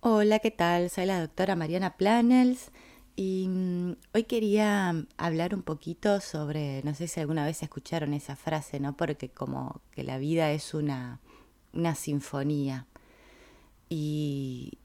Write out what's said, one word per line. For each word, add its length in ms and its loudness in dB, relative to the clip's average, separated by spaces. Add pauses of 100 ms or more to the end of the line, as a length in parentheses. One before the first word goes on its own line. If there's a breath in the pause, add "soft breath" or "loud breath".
Hola, 300 6
¿qué 140 2
tal? 400 2
Soy 160 0
la 120 0
doctora 360 0
Mariana 420 -2
Planels 720 6 (460 loud breath)
y, 340 -2
mm, 440 -2 (200)
hoy 120 2
quería 680 2 (240)
hablar 380 0
un 80 -6
poquito 580 -2
sobre, 600 -4
no 100 -2
sé 140 -6
si 140 -6
alguna 220 0
vez 200 -4
escucharon 500 -4
esa 220 -6
frase, 440 -6
¿no? 160 -4
Porque 360 -4
como 580 -8
que 140 -12
la 160 -6
vida 320 0
es 240 -4
una, 460 -4 (520 soft breath)
una 220 0
sinfonía 880 -4 (1040 loud breath)
y 960 -4